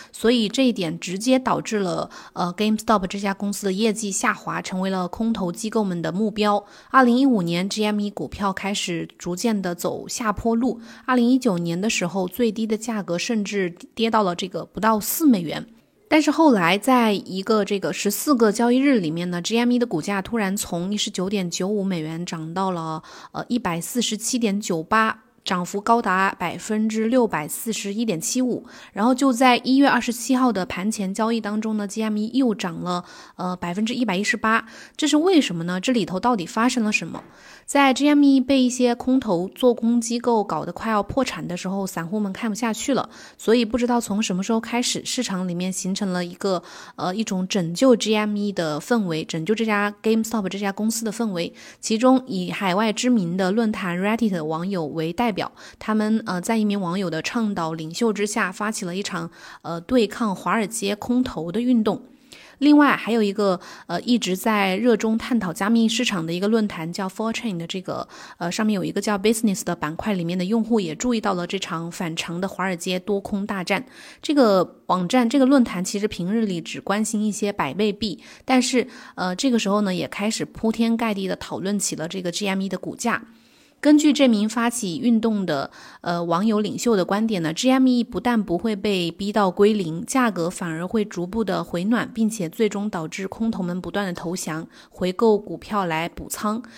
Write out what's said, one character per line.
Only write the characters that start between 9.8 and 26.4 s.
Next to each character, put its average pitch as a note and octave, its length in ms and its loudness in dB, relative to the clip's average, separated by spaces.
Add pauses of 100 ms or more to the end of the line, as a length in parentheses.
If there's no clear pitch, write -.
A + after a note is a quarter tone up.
下 G#3+ 280 -2
坡 A3+ 200 0
路。 A3+ 280 0 (240)
二 B3+ 100 2
零 A#3+ 160 6
一 C4 80 6
九 G#3 180 2
年 E3+ 220 -2
的 G#3 100 0
时 F3+ 160 0
候， F3+ 220 -2
最 A3+ 240 0
低 A3 160 -4
的 A3 100 0
价 A3 240 -4
格 F3 160 -2
甚 G#3+ 260 -2
至 G3 300 -2 (220)
跌 A3 160 0
到 A3 100 4
了 F3 140 0
这 F#3 140 -8
个 E3+ 160 -6
不 - 160 -10
到 A3 180 4
四 - 260 -2
美 A3 160 8
元。 D#3 240 -6 (460)
但 D#4 80 8
是 D4+ 120 4
后 D#4 200 6
来 F#3 240 6
在 A3+ 380 4
一 F#3+ 300 -4
个 G#3+ 200 2
这 G3 160 -2
个 E3 140 -2
十 - 160 -2
四 D4 240 0
个 A3 180 6
交 A#3+ 200 2
易 B3 60 4
日 C4+ 220 4
里 D#3 120 -2
面 F3 180 -4
呢 F3 140 -2
，G A3+ 160 0
M A#3+ 120 2
E B3 60 4
的 A#3+ 80 2
股 F#3 160 -2
价 G3+ 220 -2
突 A#3 140 -4
然 G3 200 0
从 F3+ 340 -4
一 G#3 60 -2
十 G3+ 140 -4
九 F#3+ 180 -4
点 G3 220 -2
九 F3+ 160 -4
五 G3+ 160 0
美 F#3 180 0
元 D#3+ 240 -6
涨 D#3+ 260 -8
到 F#3+ 200 -2
了， D#3+ 320 -6 (280)
呃， - 160 -8
一 A#3+ 120 -2
百 E3+ 200 -4
四 A#3 220 -4
十 A3 160 -2
七 A#3 220 -4
点 G#3 200 0
九 F3 220 -2
八， A3 440 0 (200)
涨 F3+ 180 -2
幅 G3+ 160 -6
高 A#3 220 2
达 F#3+ 380 2
百 F3 180 -4